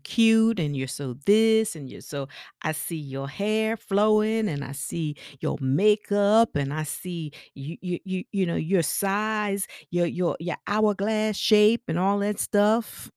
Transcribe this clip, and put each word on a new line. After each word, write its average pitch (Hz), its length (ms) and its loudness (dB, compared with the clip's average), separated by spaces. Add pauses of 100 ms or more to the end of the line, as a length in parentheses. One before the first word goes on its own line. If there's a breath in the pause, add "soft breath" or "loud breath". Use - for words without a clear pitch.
cute, 226 560 4
and 147 160 -2
you're 131 120 -2
so 131 260 -6 (120)
this, 220 500 4
and 139 140 -10
you're - 120 -12
so, 139 260 -6 (340 loud breath)
I 160 120 -2
see - 240 -6
your 139 320 -6
hair 220 480 -2
flowing, 214 720 2
and 143 140 -2
I 143 100 -6
see 156 420 -4 (240 loud breath)
your 139 220 -2
makeup, 202 920 2
and 143 180 0
I 156 100 -2
see 165 480 -6 (240 loud breath)
you, 135 260 -8
you, 180 220 -4
you, 185 280 -4
you 196 140 0
know, 170 100 -2
your 165 280 2
size, 208 840 -2 (220 loud breath)
your, 175 160 2
your, 170 340 -2
your 170 180 -4 (100)
hourglass 214 680 0
shape 214 500 4
and 165 120 -2
all 196 200 0
that 202 200 -2
stuff." 214 760 0